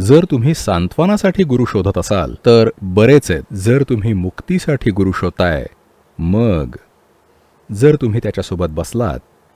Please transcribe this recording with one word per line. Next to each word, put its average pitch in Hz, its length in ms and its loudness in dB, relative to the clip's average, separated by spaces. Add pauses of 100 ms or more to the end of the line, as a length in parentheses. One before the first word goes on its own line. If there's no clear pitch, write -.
जर 139 300 6
तुम्ही 143 240 0
सांत्वनासाठी 175 920 0
गुरु 123 200 0
शोधत 98 340 -2
असाल, 85 360 -2 (120)
तर 117 220 6 (140)
बरेच 107 480 4
आहेत. 76 120 -4 (120)
जर 117 280 0
तुम्ही 113 300 -2
मुक्तीसाठी 120 760 -4
गुरु 95 220 0
शोधताय, 85 540 -2 (520)
मग 87 580 0 (960)
जर 139 220 4
तुम्ही 117 280 -2
त्याच्यासोबत 92 480 -4
बसलात, 82 480 -6 (380)